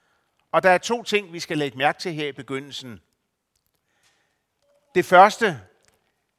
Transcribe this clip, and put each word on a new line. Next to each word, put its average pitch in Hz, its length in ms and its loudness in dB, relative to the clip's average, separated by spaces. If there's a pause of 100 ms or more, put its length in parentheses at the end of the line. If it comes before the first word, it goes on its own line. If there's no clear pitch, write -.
(520)
Og 160 120 0
der 185 60 4
er 180 80 6
to 226 260 -6
ting, 202 300 -4
vi 170 60 -14
skal 156 180 -8
lægge 139 200 -6
mærke 147 220 0
til 180 140 -8
her 151 140 -8
i 139 40 -8
begyndelsen. 131 680 -14 (1900)
Det 175 100 2
første, 185 560 4 (760)